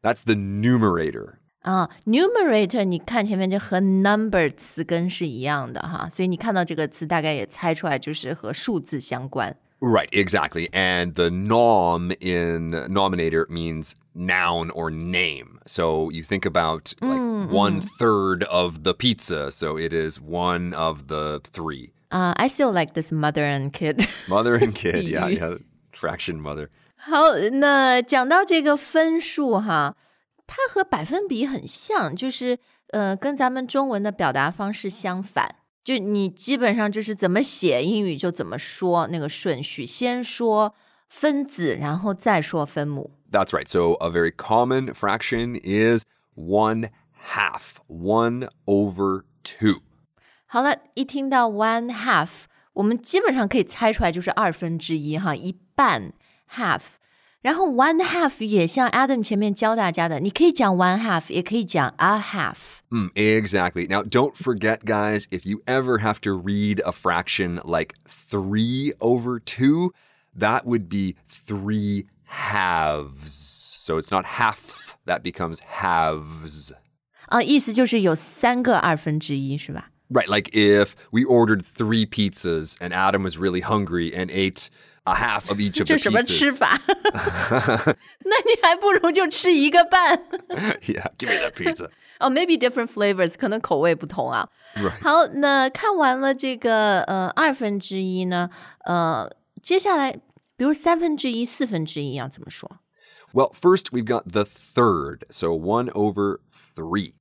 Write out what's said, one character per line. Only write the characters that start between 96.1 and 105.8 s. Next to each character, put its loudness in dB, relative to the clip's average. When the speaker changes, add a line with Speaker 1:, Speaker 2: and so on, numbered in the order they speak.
Speaker 2:
了 0
这 -4
个， 2
呃， -2
二 2
分 -4
之 -6
一 -2
呢， -2
呃， -2
接 2
下 2
来， 0
比 -2
如 4
三 2
分 0
之 -2
一、 -2
四 -4
分 -4
之 -8
一 -6
要 -8
怎 -16
么 -18
说？ -18
Speaker 1:
Well, 2
first 4
we've -2
got 0
the 2
third, 0
so -2
one 0